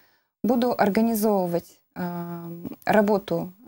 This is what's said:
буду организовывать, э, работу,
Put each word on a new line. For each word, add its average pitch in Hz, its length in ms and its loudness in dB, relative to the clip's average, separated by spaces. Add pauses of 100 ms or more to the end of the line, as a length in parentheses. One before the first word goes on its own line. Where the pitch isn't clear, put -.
(420)
буду 240 340 2
организовывать, 208 1000 0 (160)
э, 175 560 -8 (340)
работу, 196 680 0 (160)